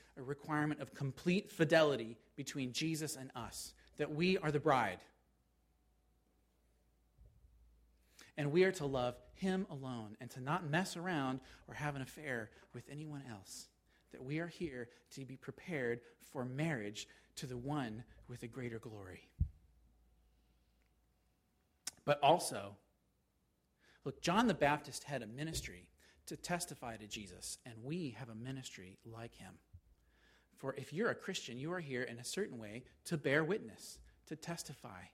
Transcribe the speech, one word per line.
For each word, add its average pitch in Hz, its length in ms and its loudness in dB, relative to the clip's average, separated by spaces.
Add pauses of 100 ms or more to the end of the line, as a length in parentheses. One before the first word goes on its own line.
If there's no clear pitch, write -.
(180)
a 139 40 -8
requirement 151 580 0
of - 140 -8
complete 180 580 2
fidelity 143 640 6 (200)
between 135 340 -2
Jesus 156 460 0
and 131 180 -10
us, - 380 -8 (240)
that 151 120 0
we 180 280 4
are 151 140 2
the 147 100 6
bride. 120 380 6 (3500)
And 143 160 2
we 180 100 8
are 190 80 6
to 156 140 -2
love 123 320 2 (160)
him 190 360 0
alone 123 520 -6
and 123 100 -10
to 131 80 -10
not 151 300 0
mess 180 260 2
around 151 460 0 (260)
or 131 60 -12
have 143 240 -2
an 135 40 -4
affair 123 480 -4 (240)
with 120 160 -12
anyone 147 400 -10
else. - 380 -12 (460)
That - 100 -12
we 143 160 -2
are 170 80 -2
here 135 400 -6 (240)
to 135 140 -10
be 131 100 -10
prepared 127 640 -2 (320)
for 127 140 -2
marriage 127 600 -2 (340)
to 147 80 -6
the 127 100 -6
one 120 460 -2 (240)
with 123 160 -10
a 123 40 -4
greater 117 320 -6
glory. 101 500 -12 (2750)
But 143 180 4
also, 113 540 6 (1300)
look, - 180 -6
John 208 260 6
the 196 60 6
Baptist 147 520 4
had 135 160 -2
a 110 60 -8
ministry 113 600 -6 (380)
to - 100 -6
testify 135 640 -4
to 104 100 -12
Jesus, 95 580 -10
and 117 160 -12
we 151 280 -4 (100)
have 123 80 -10
a 113 80 -10
ministry 113 720 -10
like 113 300 -12
him. - 180 -16 (1040)
For 135 180 -4
if 135 160 -8
you're 190 200 2
a 226 40 0
Christian, 175 420 -6
you 143 140 -4
are 180 80 -2
here 131 240 -2
in 120 160 -6
a 123 60 -10
certain 190 320 -2
way 110 260 -8 (220)
to 170 100 0
bear 147 300 6
witness, - 540 -4 (280)
to 156 80 -8
testify 123 680 -10 (100)